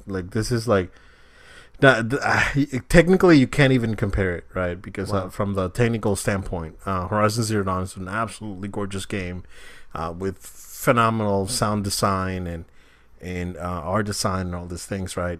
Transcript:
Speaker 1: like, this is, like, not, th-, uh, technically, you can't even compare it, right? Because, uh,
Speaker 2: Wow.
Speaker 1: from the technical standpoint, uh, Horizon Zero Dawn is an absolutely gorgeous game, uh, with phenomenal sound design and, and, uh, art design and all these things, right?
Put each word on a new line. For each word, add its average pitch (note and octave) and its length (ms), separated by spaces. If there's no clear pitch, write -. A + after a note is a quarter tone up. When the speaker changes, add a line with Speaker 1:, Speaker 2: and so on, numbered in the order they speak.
Speaker 1:
like, F#2+ 260
this A2 180
is, A#2 160
like, G2 240
not, A#2 300
th-, C#3 140
uh, B2+ 640
technically, F3 500
you B2+ 80
can't C3+ 260
even A2+ 220
compare G2 420
it, - 80
right? F2+ 260
Because, G2 320
uh, F#2+ 120
Speaker 2:
Wow. F#2 40
Speaker 1:
from G2 260
the F#2 140
technical A2+ 480
standpoint, F#2 600
uh, F#2 220
Horizon G#2+ 360
Zero G#2 200
Dawn F#2 180
is F#2+ 140
an F#2 120
absolutely G#2 600
gorgeous G2+ 380
game, F2+ 380
uh, E2 220
with F#2+ 220
phenomenal A2 1080
sound G#2 380
design F#2 640
and, E2+ 180
and, F2+ 340
uh, F2 280
art G2+ 220
design F#2+ 400
and F2 80
all F2 120
these F2 180
things, F#2+ 320
right? F2 240